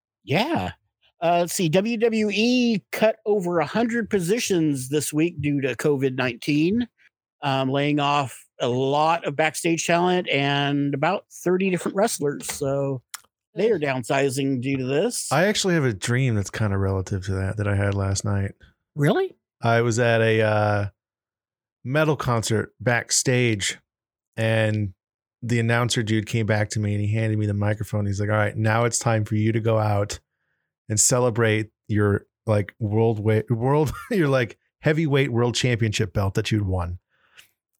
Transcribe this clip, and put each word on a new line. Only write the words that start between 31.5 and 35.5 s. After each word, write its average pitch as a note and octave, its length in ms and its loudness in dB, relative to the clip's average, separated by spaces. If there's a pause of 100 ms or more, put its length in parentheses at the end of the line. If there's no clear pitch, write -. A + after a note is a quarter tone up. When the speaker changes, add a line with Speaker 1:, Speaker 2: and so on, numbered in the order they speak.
Speaker 2:
your, G#2 400 0 (180)
like, G#2 340 0
world A2+ 400 0
weight, G#2+ 320 0
world, C3 400 2 (100)
<laughs> - 100 -14
your, E3+ 180 2
like, B2+ 280 0 (240)
heavyweight C#3+ 520 2
world A#2 220 2